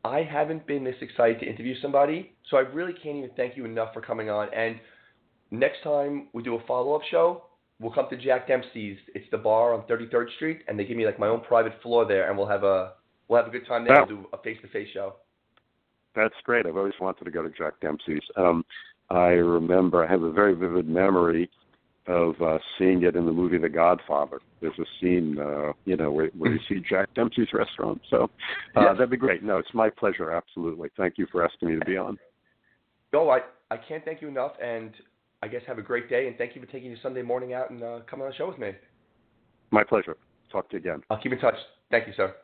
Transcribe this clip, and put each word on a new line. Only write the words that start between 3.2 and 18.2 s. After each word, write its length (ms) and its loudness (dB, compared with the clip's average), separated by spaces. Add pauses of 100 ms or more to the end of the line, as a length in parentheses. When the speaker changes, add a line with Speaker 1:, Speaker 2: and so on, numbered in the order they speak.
Speaker 1:
thank 200 -4
you 80 -10
enough 280 -4
for 80 -10
coming 300 -6
on. 240 -2
And 220 -2 (760)
next 320 -2
time 500 -2
we 120 -10
do 100 -4
a 120 -6
follow-up 440 -2
show, 360 2 (340)
we'll 120 -8
come 180 0
to 60 -8
Jack 300 0
Dempsey's. 500 -4 (160)
It's 200 -12
the 60 -4
bar 360 4
on 140 -4
Thirty-third 480 -2
Street, 320 -6
and 100 -6
they 60 -2
give 120 -6
me, 80 0
like, 140 0
my 80 0
own 140 2
private 320 2 (100)
floor 240 4
there, 220 2
and 100 -2
we'll 80 0
have 160 -2
a, 300 2 (340)
we'll 160 4
have 60 -4
a 20 -12
good 160 -8
time 180 -4
there. 120 8
Speaker 2:
Wow. 120 8
Speaker 1:
We'll 100 -10
do 140 -18
a 60 -12
face-to-face 560 -10
show. 220 -8 (1000)
Speaker 2:
That's 200 2 (100)
great. 200 2
I've 120 -4
always 240 0
wanted 240 -4
to 80 -10
go 100 -4
to 80 -6
Jack 300 -8
Dempsey's. 420 -4 (140)